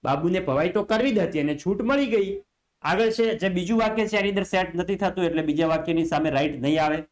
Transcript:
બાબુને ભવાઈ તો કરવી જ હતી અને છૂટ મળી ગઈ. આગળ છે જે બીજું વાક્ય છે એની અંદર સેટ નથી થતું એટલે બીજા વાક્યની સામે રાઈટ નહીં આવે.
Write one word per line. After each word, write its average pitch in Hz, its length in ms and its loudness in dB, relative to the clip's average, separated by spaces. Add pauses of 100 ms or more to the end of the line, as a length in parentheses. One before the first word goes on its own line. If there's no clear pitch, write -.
બાબુને 165 360 0
ભવાઈ 147 300 0
તો 208 140 0
કરવી 233 280 0
જ 214 80 2
હતી 160 200 0
અને 147 180 0
છૂટ 190 240 -2
મળી 277 240 2
ગઈ. 202 360 0 (400)
આગળ 190 280 2
છે 226 280 0
જે 190 120 0
બીજું 185 300 0
વાક્ય 220 280 2
છે 214 100 0
એની 202 120 2
અંદર 196 140 0
સેટ 185 320 -2
નથી 180 200 -2
થતું 190 300 0
એટલે 160 160 0
બીજા 156 260 2
વાક્યની 160 380 0
સામે 156 240 0
રાઈટ 139 320 0
નહીં 156 220 2
આવે. 151 140 0 (140)